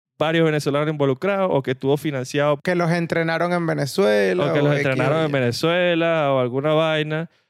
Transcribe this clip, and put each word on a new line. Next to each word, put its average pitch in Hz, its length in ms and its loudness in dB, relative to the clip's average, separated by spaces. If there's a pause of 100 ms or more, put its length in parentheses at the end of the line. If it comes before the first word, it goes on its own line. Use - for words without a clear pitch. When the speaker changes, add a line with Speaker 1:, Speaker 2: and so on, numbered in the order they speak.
(180)
Speaker 1:
varios 160 280 2
venezolanos 151 440 0
involucrados 180 600 0
o 139 100 2
que 131 100 -4
estuvo 135 260 0
financiado". 143 640 -2
Speaker 2:
Que 185 100 0
los 175 160 0
entrenaron 170 640 0
en 175 140 -2
Venezuela 180 840 0
Speaker 1:
O - 20 0
que 147 80 0
Speaker 2:
o - 40 2
Speaker 1:
los 147 100 2
Speaker 2:
X 139 120 0
o - 20 2
Speaker 1:
entrenaron 135 360 0
en 151 40 -2
Speaker 2:
Y. 143 40 -2
Speaker 1:
Venezuela 165 1000 0
o 131 80 2
alguna 135 320 0
vaina. 156 580 0 (200)